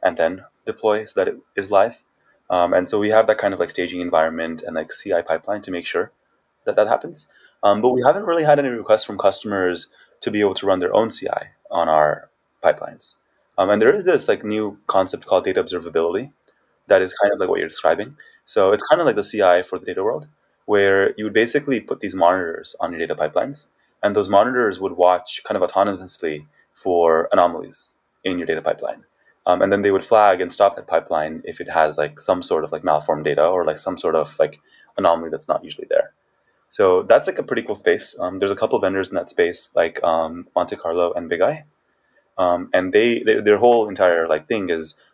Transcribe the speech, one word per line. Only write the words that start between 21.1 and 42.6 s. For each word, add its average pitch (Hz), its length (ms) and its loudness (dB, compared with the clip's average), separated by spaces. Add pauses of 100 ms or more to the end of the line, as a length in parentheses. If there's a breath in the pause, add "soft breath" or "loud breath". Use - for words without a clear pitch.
you 107 80 -8
would 104 100 -6
basically 120 460 0
put - 200 -10
these 92 140 -10
monitors 87 640 0
on 87 100 -4
your 82 80 -10
data 82 160 -4
pipelines, 85 520 -4 (360)
and 101 140 0
those 101 120 0
monitors 104 520 2
would 95 120 -4
watch 90 520 2
kind 104 160 -4
of 90 80 2
autonomously 90 800 -4 (280)
for 82 580 2
anomalies 87 640 -2 (300)
in 92 140 -4
your 82 80 -6
data 80 160 -4
pipeline. - 420 -6 (420)
Um, 90 160 2
and 98 100 2
then 101 100 2
they 101 80 4
would 98 140 0
flag 104 360 4
and 90 120 -4
stop - 240 2
that - 100 -14
pipeline 80 580 -4
if 85 160 -14
it 85 100 -10
has, 78 280 0
like, 73 200 -4
some 92 240 -2
sort 80 220 -2
of, 78 80 -8
like, 78 120 -8
malformed 76 400 0
data 73 220 2
or, 90 180 0
like, 78 140 -2
some 92 200 -8
sort 85 160 -2
of, 78 240 -2
like, 78 220 0 (360 soft breath)
anomaly 85 340 0
that's 78 180 -8
not - 160 -2
usually 76 260 -16
there. - 240 0 (560)
So 92 320 4
that's, 123 240 4
like, 190 120 -4
a - 40 -6
pretty 117 200 -4
cool 107 120 -6
space. - 440 -2
Um, 92 200 -6
there's 98 140 0
a 98 40 -2
couple 107 220 -2
vendors 95 300 -2
in - 80 -8
that 85 140 -6
space, - 440 -2
like, 85 300 0
um, 82 500 -2
Monte 90 220 -2
Carlo 87 360 -2
and 85 160 -8
Big 85 140 -2
Eye. 135 220 -2 (720)
Um, 90 340 0